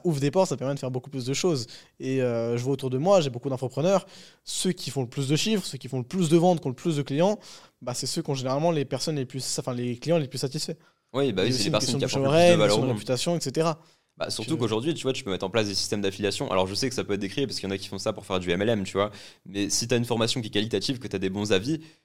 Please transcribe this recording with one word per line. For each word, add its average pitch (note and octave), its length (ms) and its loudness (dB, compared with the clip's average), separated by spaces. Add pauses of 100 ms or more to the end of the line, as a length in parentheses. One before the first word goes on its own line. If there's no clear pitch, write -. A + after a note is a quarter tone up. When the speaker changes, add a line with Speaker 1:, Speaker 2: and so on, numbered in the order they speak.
Speaker 1:
ouvre D3 160 2
des C#3+ 100 2
portes, F#3 160 4
ça C#3+ 80 -2
permet C#3 200 -2
de - 40 -6
faire C3 120 -4
beaucoup B2+ 180 -6
plus C3 160 -8
de C3+ 80 -2
choses. C#3 340 0 (320)
Et, C3 220 -2
euh, A#2+ 340 0
je A#2+ 80 -2
vois C3+ 80 -2
autour C3+ 180 -2
de B2+ 80 -2
moi, F#3 220 6
j'ai C#3+ 100 2
beaucoup A#2+ 200 -6
d'entrepreneurs, C#3 560 0 (400)
ceux - 260 -2
qui D#3+ 200 -6
font C#3 100 -4
le A#2 80 -4
plus C3+ 180 -4
de D3+ 80 2
chiffres, G#3 300 0
ceux C3+ 120 -10
qui B2 120 -12
font C3 80 -4
le B2 80 -2
plus F3+ 240 0
de E3+ 80 8
ventes, E3+ 240 4
qui - 60 -4
ont - 20 -2
le A#2+ 60 -4
plus E3+ 200 -2
de C#3+ 60 0
clients, F3 360 2 (440)
bah, B2 120 -4
c'est B2 140 -6
ceux B2+ 140 -4
qui - 80 -6
ont C#3 60 -2
généralement C3+ 360 0
les D3 140 0
personnes C#3+ 320 -4
les C3 80 -2
plus, - 340 -6
enfin, C3+ 140 -4
les B2 240 -4
clients D#3+ 220 2
les C3+ 100 -4
plus C3+ 100 -10
satisfaits. D3+ 380 -4 (360)
Speaker 2:
Oui, C3 200 2
bah F#2 100 2
Speaker 1:
Il A2+ 40 4
y - 20 4
a - 20 2
Speaker 2:
oui, - 0 -
c'est B2+ 40 2
Speaker 1:
aussi A2 80 0
Speaker 2:
les - 20 0
Speaker 1:
une E3 80 0
Speaker 2:
personnes A#2 260 2
Speaker 1:
question - 0 -
Speaker 2:
qui - 0 -
Speaker 1:
de - 60 0
bouche - 80 0
à C#3 60 0
Speaker 2:
apportent C3+ 40 2
le C3+ 60 4
plus D#3 80 6
Speaker 1:
oreille, F3 100 8
Speaker 2:
de F3 60 10
Speaker 1:
une C3+ 80 6
Speaker 2:
valeur G#2 80 6
Speaker 1:
question G#2+ 100 6
Speaker 2:
au A#2 40 2
Speaker 1:
de B2+ 40 0
Speaker 2:
monde. A#2+ 80 0
Speaker 1:
réputation, C3 400 -2
et D#3+ 60 -2
cetera. D#3 380 0 (360)
Speaker 2:
Bah, D#2+ 140 -6
surtout D#3 260 -4
Speaker 1:
Que B2 60 -2
Speaker 2:
qu'aujourd'hui, A#2+ 320 0
tu - 100 -10
vois, C3 80 0
tu - 140 -4
peux G2 60 -4
mettre F#2 140 -2
en F#2 40 0
place G#2+ 180 0
des G2 80 -4
systèmes G#2 240 -2
d'affiliation. G2 500 -2
Alors, F#2+ 180 4
je G2 60 -6
sais C3 140 0
que B2 80 -6
ça G2 80 -2
peut G2+ 120 -2
être G2 40 -2
décrié G#2 280 -4
parce F#2 120 -6
qu'il G2 80 -6
y G2 40 -2
en F#2+ 40 -2
a - 20 -2
qui - 120 -10
font G2+ 80 -10
ça G#2+ 160 -2
pour G#2 120 -14
faire F#2 140 0
du F2+ 100 -4
M F2+ 120 2
L A2 80 2
M, G#2+ 160 0
tu - 80 -10
vois. G#2 180 0 (340)
Mais G2 240 -2
si - 200 -2
t'as B2 80 2
une A#2 80 0
formation A2+ 340 0
qui A2 80 -4
est - 40 -12
qualitative, G#2 480 -2
que G#2 100 -10
t'as G2 80 -4
des F#2+ 120 0
bons G#2 220 -2
avis, D3+ 300 2 (240)